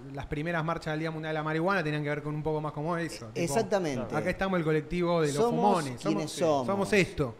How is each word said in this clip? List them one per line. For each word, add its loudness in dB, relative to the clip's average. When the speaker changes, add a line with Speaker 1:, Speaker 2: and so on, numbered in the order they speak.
Speaker 1:
las -8
primeras -2
marchas -2
del -2
Día -2
Mundial -4
de -2
la -2
Marihuana 2
tenían 0
que -2
ver -2
con -4
un -4
poco 0
más -6
como -2
eso, -6
Speaker 2:
E-, -12
Speaker 1:
tipo, -2
Speaker 2:
exactamente. 0
Speaker 1:
acá 0
estamos 0
el 0
colectivo 2
de 4
los 0
Speaker 2:
Somos 4
Speaker 1:
fumones, -6
Speaker 2:
quienes 0
Speaker 1:
somos, 2
Speaker 2:
somos. 2
Speaker 1:
somos 0
esto. 2